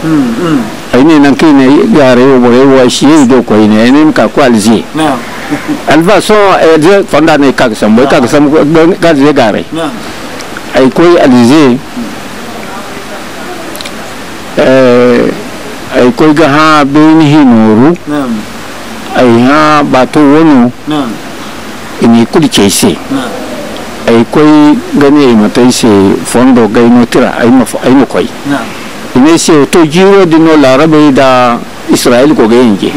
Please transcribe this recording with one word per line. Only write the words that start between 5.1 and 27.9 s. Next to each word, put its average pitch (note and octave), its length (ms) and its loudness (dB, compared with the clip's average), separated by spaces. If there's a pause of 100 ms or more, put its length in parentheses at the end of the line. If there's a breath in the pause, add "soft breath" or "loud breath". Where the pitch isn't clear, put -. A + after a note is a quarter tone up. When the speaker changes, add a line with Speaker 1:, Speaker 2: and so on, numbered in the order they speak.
Speaker 2:
Alba E3 320 2
so, G#3+ 140 0 (280)
eh, D#3+ 160 2
je F#3+ 320 2
fonda D3+ 260 2
ne C#3 160 2
ka - 220 -2
sambo, A2+ 320 2
ka C#3+ 220 0
sambo, D3 260 0 (460)
ka E3+ 120 2
je C#3+ 200 2
gare. A2+ 400 -2
Speaker 1:
Na'am. D#3+ 180 -6 (880)
Speaker 2:
Ai C3 180 4
koy E3+ 240 2
Alger. C3 560 2 (2750)
Eh, B2 760 0 (640)
ai B2 180 0
koy D#3 200 2
ga D#3 140 2
ha D3+ 360 2
be C#3 160 0
ni D#3+ 240 4 (100)
hinoru. A#2+ 600 2 (100)
Speaker 1:
Na'am. C#3+ 280 -6 (840)
Speaker 2:
Ai A#2+ 260 2
ha D3+ 400 2
ba C3 240 0
to - 140 -2
wono. C#3+ 500 4 (160)
Speaker 1:
Na'am. D3 240 -6 (920)
Speaker 2:
Ini A#2 300 2
kuli D#3+ 180 0
chese. G2+ 480 -2 (140)
Speaker 1:
Na'am. C4 200 -6 (760)
Speaker 2:
Ai A#2 240 2
koy D3+ 480 4 (140)
gane C#3+ 320 2
ai B2 100 2
matai A#2+ 380 2
se - 160 -2 (340)
fondo B2 480 2
ga A#2+ 100 0
ino A#2+ 260 4
tira, A#2+ 300 -2
ai A#2+ 140 0
ma, B2+ 140 2 (180)
ai A#2+ 120 0